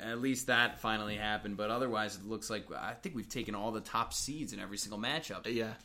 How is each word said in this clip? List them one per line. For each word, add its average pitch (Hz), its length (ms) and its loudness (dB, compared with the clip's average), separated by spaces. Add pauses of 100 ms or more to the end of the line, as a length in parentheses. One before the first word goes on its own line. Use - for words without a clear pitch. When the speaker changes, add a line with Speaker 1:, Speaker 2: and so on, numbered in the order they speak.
Speaker 1:
at 117 200 -2
least 131 240 2
that 120 340 6
finally 107 360 2
happened. 107 420 0
But 107 120 2
otherwise, 113 460 2
it 95 80 -10
looks 107 240 -4
like, 101 240 -4
I 78 220 -4
think 165 200 -6
we've 110 140 -2
taken 110 260 -2
all 107 160 0
the 107 120 0
top - 320 0
seeds 143 400 -2
in 104 60 -6
every 95 180 -6
single 104 200 -4
matchup. 110 460 -2
Speaker 2:
Yeah. 113 300 0 (100)